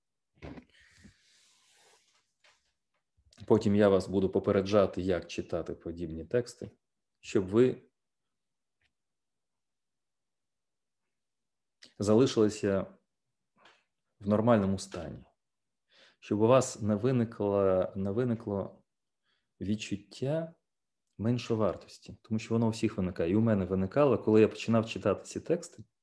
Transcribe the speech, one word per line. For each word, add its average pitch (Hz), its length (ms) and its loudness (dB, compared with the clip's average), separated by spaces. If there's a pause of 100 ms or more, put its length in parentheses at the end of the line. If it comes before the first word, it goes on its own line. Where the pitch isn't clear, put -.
(3500)
Потім 104 300 4
я 104 120 6
вас 95 200 2
буду 92 220 0
попереджати, 98 720 2
як 90 240 -2
читати - 480 -8
подібні 80 500 -10
тексти, - 460 -6 (500)
щоб 98 260 -2
ви 117 360 2 (4000)
залишилися 104 880 2 (1300)
в 101 80 -8
нормальному 104 500 2
стані, - 460 -12 (960)
щоб 104 200 -2
у 110 60 4
вас 123 340 4
не 104 140 0
виникло, 101 1040 0
не 98 140 -4
виникло 107 720 -4 (800)
відчуття 131 920 -6 (640)
меншовартості, 110 1040 -4
тому 110 160 -4
що 117 160 -4
воно 117 120 2
у 110 40 2
всіх 110 260 -2
виникає. 90 340 -2
І 101 60 2
у 110 40 4
мене 110 240 2
виникало, 95 540 2
коли 110 220 4
я 104 80 8
починав 113 380 0
читати 95 380 -2
ці - 160 -10
тексти, - 440 -4 (180)